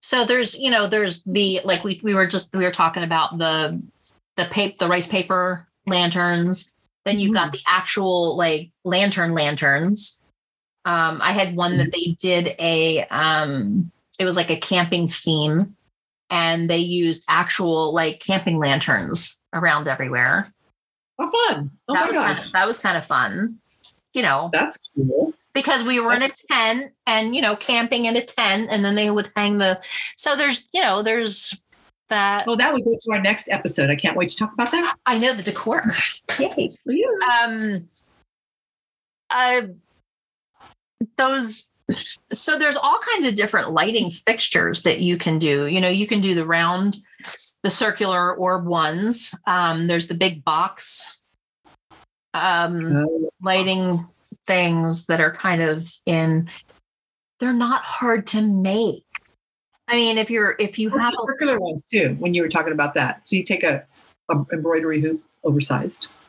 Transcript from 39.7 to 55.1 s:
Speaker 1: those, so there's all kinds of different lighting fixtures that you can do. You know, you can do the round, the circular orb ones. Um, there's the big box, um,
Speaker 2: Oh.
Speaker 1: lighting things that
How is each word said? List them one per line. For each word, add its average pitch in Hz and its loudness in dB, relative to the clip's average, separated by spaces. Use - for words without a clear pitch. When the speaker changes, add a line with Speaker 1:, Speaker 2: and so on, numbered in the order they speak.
Speaker 1:
those, 262 0
so 320 0
there's 285 2
all 285 2
kinds 370 0
of 233 2
different 208 0
lighting 180 0
fixtures 170 0
that 160 2
you 175 2
can 160 0
do. 147 2
You 175 0
know, 180 2
you 196 0
can 214 0
do 190 2
the 165 0
round, 175 2
the 190 2
circular 185 0
orb 180 0
ones. 170 0
Um, 170 0
there's 170 0
the 175 -6
big 170 -2
box, - -2
um, 170 2
Speaker 2:
Oh. 156 0
Speaker 1:
lighting 185 0
things 165 2
that 165 2